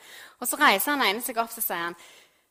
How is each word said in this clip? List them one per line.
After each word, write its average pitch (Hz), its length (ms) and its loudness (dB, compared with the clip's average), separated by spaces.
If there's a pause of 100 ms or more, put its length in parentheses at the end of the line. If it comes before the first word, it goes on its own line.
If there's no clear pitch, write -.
(400)
Og 247 80 -4
så 277 120 -4
reiser 277 360 4
han 254 100 0
ene 208 180 0
seg 240 140 -4
opp, 226 140 -4
så 226 100 -10
sier 170 240 -4
han, 175 120 -8 (520)